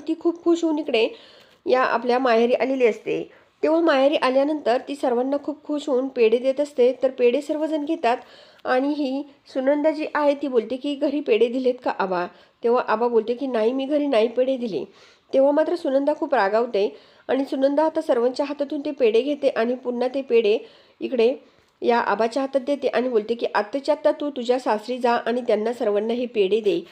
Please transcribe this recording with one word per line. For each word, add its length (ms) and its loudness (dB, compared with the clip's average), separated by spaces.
ती 120 0
खूप 240 -2
खुश 200 2
होऊन 160 0
इकडे 280 0
या 180 2
आपल्या 360 0
माहेरी 340 4
आलेली 320 0
असते, 360 -2
तेव्हा 180 4
माहेरी 360 4
आल्यानंतर 720 0
ती 80 -8
सर्वांना 480 -2
खूप 200 -8
खुश 260 -6
होऊन 200 0
पेढे 300 2
देत 200 -2
असते. 320 2
तर 80 2
पेढे 300 2
सर्वजण 440 -2
घेतात 320 -2
आणि 280 0
ही 300 -4
सुनंदा 440 0
जी 140 -4
आहे 260 2
ती 60 -2
बोलते 280 0
की, 200 -6
"घरी 260 -2
पेढे 280 2
दिलेत 340 -2
का 160 -2
आबा?" 260 -2
तेव्हा 240 2
आबा 200 0
बोलते 260 0
की, 140 -6
"नाही, 260 0
मी 120 -4
घरी 220 0
नाही 220 2
पेढे 280 0
दिले." 260 -6
तेव्हा 180 4
मात्र 260 2
सुनंदा 360 0
खूप 220 -6
रागावते 520 2
आणि 160 0
सुनंदा 400 2
आता 160 -2
सर्वांच्या 440 0
हातातून 360 -6
ते 120 -6
पेढे 280 2
घेते 300 0
आणि 240 -2
पुन्हा 320 -4
ते 160 -4
पेढे 340 2
इकडे 320 0
या 200 2
आबाच्या 400 -2
हातात 200 -2
देते 260 -2
आणि 220 -2
बोलते 260 0
की, 100 -6
"आत्ताच्या 500 -2
आत्ता 160 2
तू 180 -4
तुझ्या 300 -2
सासरी 380 -4
जा 200 2
आणि 240 -2
त्यांना 320 0
सर्वांना 400 0
हे 140 -2
पेढे 340 2
दे," 180 2